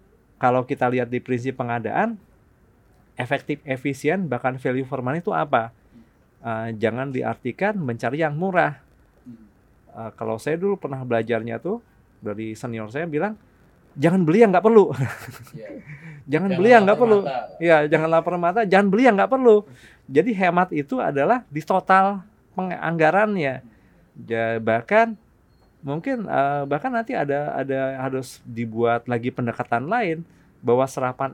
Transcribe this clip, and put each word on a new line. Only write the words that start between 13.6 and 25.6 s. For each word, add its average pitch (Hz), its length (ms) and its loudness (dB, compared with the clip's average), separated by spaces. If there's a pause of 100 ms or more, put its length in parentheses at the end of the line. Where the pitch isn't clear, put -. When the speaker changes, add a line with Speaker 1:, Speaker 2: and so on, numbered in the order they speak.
Speaker 1:
"Jangan 170 240 4
beli 180 240 6
yang 190 80 6
nggak 180 120 4
perlu." 202 280 8
<laughs> 113 40 -8 (600)
Speaker 2:
Iya. - 120 -16 (580)
Speaker 1:
Jangan 165 240 0
Speaker 2:
Jangan 175 80 0
Speaker 1:
beli 208 160 6
yang 214 80 8
nggak 208 160 4
Speaker 2:
lapar 240 80 4
Speaker 1:
perlu. 208 160 6
Speaker 2:
mata. 135 120 -6 (200)
Speaker 1:
Iya, 165 220 6 (100)
jangan 160 240 2
lapar 165 240 2
mata, 180 320 0
jangan 190 240 4
beli 220 160 4
yang 214 80 6
nggak 196 160 2
perlu. 254 240 6 (560)
Jadi 165 240 2
hemat 180 400 2
itu 143 240 -4
adalah 151 480 0
di 151 160 -8
total 190 560 2 (320)
penganggarannya. 165 1120 0 (640)
Ja-, 113 320 -2
bahkan 135 560 2 (640)